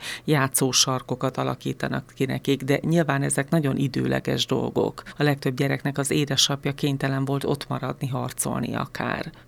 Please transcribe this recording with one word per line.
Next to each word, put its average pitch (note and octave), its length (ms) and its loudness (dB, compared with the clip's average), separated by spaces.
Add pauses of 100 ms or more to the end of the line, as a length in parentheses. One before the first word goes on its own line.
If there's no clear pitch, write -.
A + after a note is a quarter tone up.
(240)
játszósarkokat C3+ 1120 0
alakítanak C3+ 800 -4
ki C3+ 100 0
nekik, C3+ 380 0
de C#3 200 2
nyilván D3+ 400 2
ezek C#3 320 0
nagyon C#3+ 220 2
időleges C3 680 0
dolgok. - 560 0 (140)
A - 60 0
legtöbb C#3+ 320 2
gyereknek C#3 440 -2
az C3+ 120 0
édesapja C#3+ 640 2
kénytelen C3+ 520 0
volt C#3 200 0
ott - 240 0
maradni, C3 380 -4
harcolni B2+ 680 -2
akár. - 580 -2 (160)